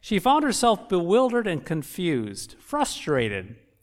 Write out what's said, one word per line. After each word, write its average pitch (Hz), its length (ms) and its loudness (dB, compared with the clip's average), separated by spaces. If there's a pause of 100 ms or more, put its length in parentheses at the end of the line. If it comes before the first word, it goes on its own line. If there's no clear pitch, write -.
she - 180 -2
found 277 240 4
herself 233 460 2
bewildered 214 580 2
and 165 160 -2
confused, 143 960 -4
frustrated. 113 960 -2 (280)